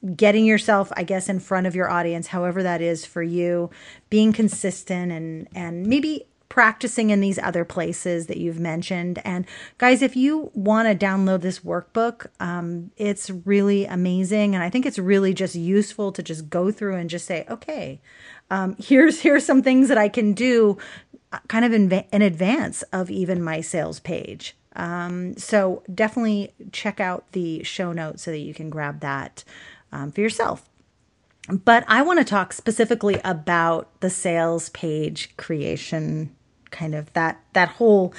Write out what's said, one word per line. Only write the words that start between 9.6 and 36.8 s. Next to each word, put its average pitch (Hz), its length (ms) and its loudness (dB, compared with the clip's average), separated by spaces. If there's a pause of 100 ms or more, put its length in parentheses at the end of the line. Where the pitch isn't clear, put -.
guys, 254 240 6
if 262 160 0
you 294 360 0
wanna 214 400 2
download 190 460 2
this 180 220 -4
workbook, 226 680 -4 (140)
um, 175 560 -6
it's 208 320 -4
really 196 560 2
amazing. 185 680 0
And 185 80 0
I 170 80 -2
think 254 160 0
it's 269 140 -4
really 190 340 2
just 185 220 -4
useful 196 560 0
to 190 100 -10
just 156 280 -10
go 180 200 0
through 208 260 -4
and 170 140 -6
just 170 160 -10
say, 180 240 -6
"Okay, 233 520 -10 (480)
um, 190 280 -2
here's, 277 440 6
here's 302 240 4
some 269 180 4
things 262 240 6
that 247 100 4
I 208 120 4
can 208 240 0
do, 226 440 4 (540)
uh, - 160 -12
kind 226 160 2
of 240 80 4
in 214 160 6
va-, 185 240 2
in 208 100 4
advance 196 600 0 (100)
of 185 180 -4
even 185 320 -2
my 160 200 -4
sales 160 400 -6
page." - 560 -10 (180)
Um, 175 640 -6
so 190 460 0 (120)
definitely 214 580 -2 (200)
check - 260 -6
out 185 320 -6
the 165 320 -4
show 180 300 -6
notes 160 300 -8
so 170 80 -8
that 151 80 -6
you 147 140 -10
can 156 160 -12
grab 147 300 -8
that, 139 460 -8 (480)
um, 143 180 -8
for - 80 -8
yourself. - 480 -2 (800)
But 233 400 4
I 226 140 4
wanna 330 240 4
talk 190 260 0
specifically 220 720 0
about 165 640 0 (140)
the 185 80 0
sales 170 600 0
page 156 680 -6
creation, 156 960 -6 (340)
kind 156 260 -8